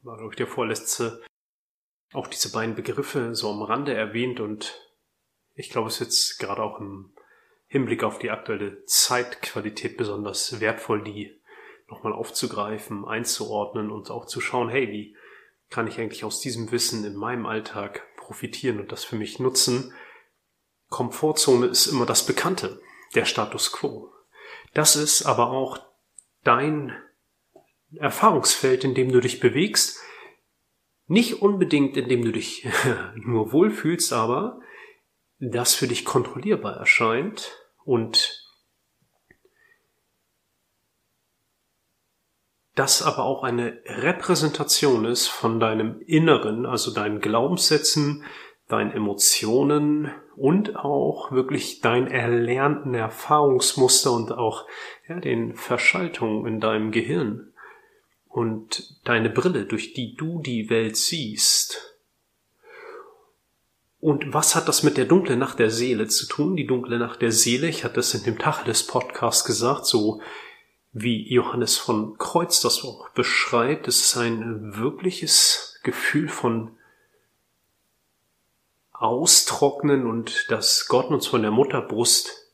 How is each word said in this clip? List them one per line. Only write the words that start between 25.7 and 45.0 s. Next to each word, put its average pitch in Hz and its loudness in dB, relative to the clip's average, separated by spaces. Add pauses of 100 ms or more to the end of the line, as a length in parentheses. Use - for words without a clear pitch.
dein 135 2 (1000)
Erfahrungsfeld, 135 2
in 135 0
dem 131 2
du 127 8
dich 123 0
bewegst. 139 2 (1080)
Nicht 220 2
unbedingt, 170 4
in 123 -2
dem 120 2
du 113 2
dich - -6 (260)
<laughs> - -6
nur 113 0
wohlfühlst, 165 2
aber 127 0 (800)
das 120 0
für 139 0
dich 117 -4
kontrollierbar 123 0
erscheint 123 0 (260)
und 113 0 (4000)
das 135 2
aber 143 0
auch 131 0
eine 120 -2
Repräsentation 147 2